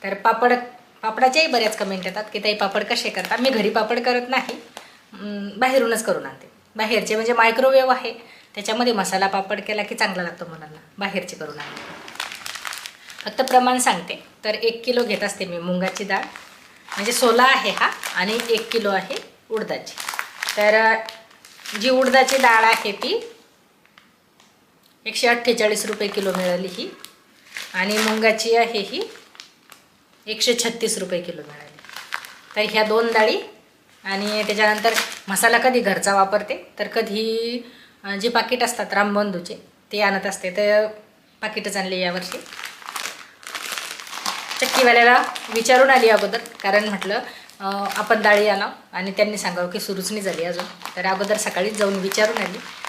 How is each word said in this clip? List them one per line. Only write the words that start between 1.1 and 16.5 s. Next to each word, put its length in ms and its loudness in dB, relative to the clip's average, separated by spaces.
बऱ्याच 280 0
कमेंट 300 -4
येतात 260 -6
की 60 -4
"ताई 160 0
पापड 300 -2
कसे 260 -2
करता?" 260 -4
मी 140 2
घरी 200 2
पापड 300 0
करत 280 0
नाही, 260 -2
अं, 460 -10
बाहेरूनच 460 2
करून 220 -2
आणते. 240 -16
बाहेरचे 380 0
म्हणजे 180 0
मायक्रोवेव्ह 600 6
आहे, 200 -4
त्याच्यामध्ये 380 0
मसाला 340 0
पापड 340 -2
केला 220 -4
की 120 -8
चांगला 280 -2
लागतो 220 -10
मुलांना, 360 -18
बाहेरचे 380 -6
करून 220 -12
आणते. 220 -12
फक्त 180 -2
प्रमाण 360 4
सांगते, 460 -2
तर 100 -2
एक 300 -4
किलो 200 0
घेत 200 -2
असते 200 -6
मी 140 -8
मुंगाची 460 -2
डाळ, 180 -2